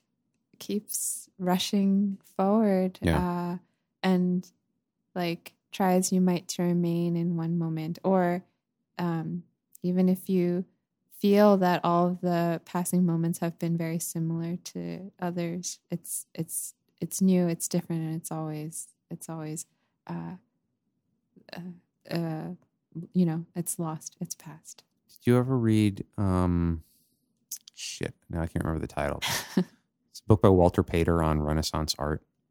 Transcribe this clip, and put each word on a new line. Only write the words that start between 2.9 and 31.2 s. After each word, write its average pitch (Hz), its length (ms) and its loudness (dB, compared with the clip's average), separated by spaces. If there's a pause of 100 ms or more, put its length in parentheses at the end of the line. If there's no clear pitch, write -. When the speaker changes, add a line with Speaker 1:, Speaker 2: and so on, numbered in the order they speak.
Speaker 2:
Yeah. 170 180 4 (340)
Speaker 1:
Uh, 185 40 -8 (440)
and, 180 480 2 (680)
like, 170 380 -4 (180)
try 185 220 2
as 185 180 2
you 185 80 4
might 180 300 2
to - 140 -4
remain 175 520 0
in 170 220 -2
one 165 200 -2
moment, 160 460 -4
or, 180 400 2 (540)
um, 170 460 -4 (400)
even 180 260 2
if 185 200 0
you 175 360 0 (540)
feel 202 380 8
that 180 260 2
all 175 240 4
of 180 140 -2
the 170 440 0
passing 180 400 0
moments 165 340 0
have 170 200 -4
been 165 180 -2
very 165 220 -2
similar 165 580 -4
to 175 540 -10 (100)
others, 175 580 -6 (100)
it's, - 440 -8
it's, - 400 -8 (260)
it's - 220 -4
new, 185 260 4
it's 170 200 -4
different, 170 340 -4
and 160 140 -6
it's 160 160 -8
always, 156 560 -10 (220)
it's - 200 -14
always, 160 360 -8 (420)
uh, 170 280 -10 (1160)
uh, - 600 -16
uh, 160 340 -4 (680)
you 180 120 4
know, 165 200 -2 (100)
it's 170 240 -6
lost, 160 420 -8
it's 170 140 -10
past. - 480 -20 (260)
Speaker 2:
Did - 220 -4
you 123 60 6
ever 127 200 0
read, 110 480 2 (120)
um, 87 680 0 (880)
shit, - 400 -10 (160)
now 85 120 -4
I 85 60 -2
can't - 160 -4
remember 80 220 -4
the - 80 -10
title. 73 280 -4 (340)
Speaker 1:
<laughs> 185 80 2 (480)
Speaker 2:
It's - 80 -18
a - 80 -20
book - 160 6
by 104 60 8
Walter 90 340 6
Pater 85 400 2